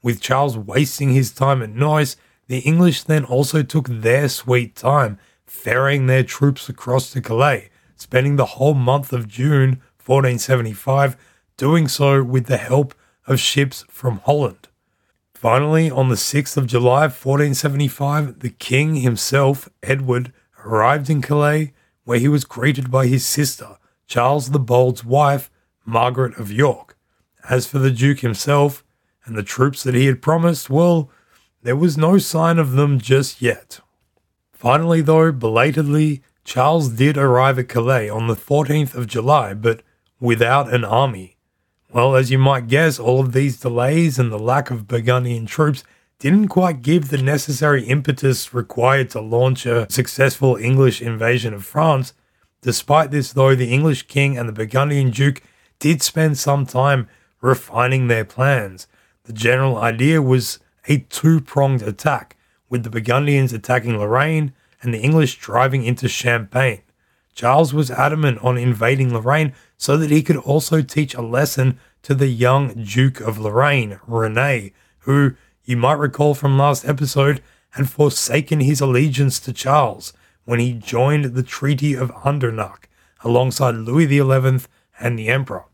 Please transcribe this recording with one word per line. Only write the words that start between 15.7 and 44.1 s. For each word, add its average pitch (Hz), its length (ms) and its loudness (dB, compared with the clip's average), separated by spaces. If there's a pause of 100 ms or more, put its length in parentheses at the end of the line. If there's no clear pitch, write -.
on 131 180 0
the 117 80 2
sixth - 400 -4
of 135 100 0
July 123 420 2
fourteen 139 460 -2
seventy-five, 143 840 -4
the 120 120 -8
king 151 460 -2
himself, 135 720 0 (140)
Edward, 127 500 -2 (320)
arrived 123 460 0
in 147 100 2
Calais, 147 520 0 (320)
where 120 140 -2
he 131 100 2
was 147 160 2
greeted 127 460 -2
by 131 160 2
his 127 200 0
sister, - 500 -6 (300)
Charles 131 440 0
the 147 80 0
Bold's 123 460 2
wife, 139 460 0 (340)
Margaret 123 540 -2
of 104 120 -10
York. 127 460 -2 (520)
As 127 180 0
for 139 120 -6
the 135 120 2
Duke 135 300 0
himself 139 640 -2 (400)
and 113 120 -12
the 104 60 -6
troops 135 400 -2
that 127 120 -2
he 131 120 4
had 131 160 0
promised, 165 480 0
well, 165 400 2 (520)
there 123 140 -2
was 156 220 0
no 175 200 4
sign 165 400 0
of 139 140 0
them 143 260 2
just 127 440 0
yet. - 380 -4 (720)
Finally, 160 500 0
though, 160 280 4
belatedly, 143 920 0 (220)
Charles 143 460 0
did 135 260 2
arrive 131 420 2
at 127 100 -6
Calais 120 400 0
on 110 180 -4
the 113 100 -2
fourteenth 143 580 -2
of 123 120 -8
July, 117 480 0
but 110 280 -2 (360)
without 120 520 2
an 123 140 0
army. 110 540 -2 (560)
Well, 131 200 2
as 131 160 2
you 131 80 2
might 131 300 2
guess, 147 300 2
all 123 220 0
of 127 120 -2
these 135 260 -2
delays 131 600 0